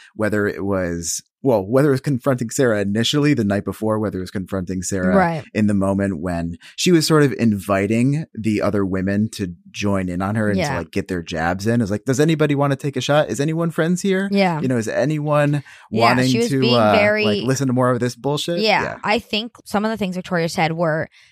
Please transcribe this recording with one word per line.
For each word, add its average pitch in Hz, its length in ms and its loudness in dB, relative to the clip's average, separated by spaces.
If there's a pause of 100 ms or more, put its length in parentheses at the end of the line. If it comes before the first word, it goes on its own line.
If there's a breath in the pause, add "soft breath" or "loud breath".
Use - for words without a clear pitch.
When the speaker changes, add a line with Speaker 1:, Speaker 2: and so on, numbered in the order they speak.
(160 loud breath)
Speaker 1:
whether 104 320 0
it 90 160 -4
was, 90 580 -2 (240)
well, 113 200 4
whether 131 240 4
it - 20 4
was 127 80 2
confronting 123 520 -2
Sarah 120 280 2
initially 117 540 2
the 120 100 2
night 101 220 0
before, 107 340 -2
whether 101 180 -4
it 92 40 -6
was 92 100 -10
confronting 95 500 -6
Sarah 92 320 0
Speaker 2:
Right. 170 300 2 (100)
Speaker 1:
in 107 140 2
the 104 60 2
moment 98 480 0
when 85 340 -4 (220 loud breath)
she 185 160 2
was 160 120 4
sort 156 180 4
of 131 140 2
inviting 110 840 0 (100)
the 107 280 -2
other 101 240 0
women 98 480 0
to 90 200 -6 (160)
join 98 380 -2
in 90 140 -4
on 101 140 -2
her 107 120 0
and 101 100 0
Speaker 2:
Yeah. 143 140 0
Speaker 1:
to, 85 60 -4
like, 82 140 -8
get - 180 -4
their 90 120 -2
jabs 87 460 -2
in. 120 140 2
It's 98 100 -2
like, 104 140 -4
"Does 131 160 0
anybody 151 340 2
wanna 139 220 0
take 143 180 -6
a 127 60 -4
shot? 143 280 2
Is 113 120 -4
anyone 160 300 -2
friends 170 300 -2
here? 196 300 -2
Speaker 2:
Yeah. 180 300 0
Speaker 1:
You 127 80 -2
know, 127 80 0
is 107 100 -2
anyone 147 760 0 (280 loud breath)
Speaker 2:
Yeah, 110 120 0
Speaker 1:
wanting 123 260 4
Speaker 2:
she 131 80 2
was 233 120 2
Speaker 1:
to, 135 120 0
Speaker 2:
being 123 180 4
Speaker 1:
uh, 107 140 4
Speaker 2:
very 214 320 4
Speaker 1:
like, 202 180 0
listen 131 240 0
to 123 60 0
more 127 180 2
of 123 80 0
this 123 160 -2
bullshit?" 147 440 -4
Speaker 2:
Yeah, 202 240 2
Speaker 1:
Yeah. - 200 -6
Speaker 2:
I 214 160 0
think 226 320 -8 (140)
some 208 180 -2
of 220 80 -2
the 220 60 -6
things 185 180 -4
Victoria 175 320 -2
said 160 240 0
were 160 380 -2 (220 soft breath)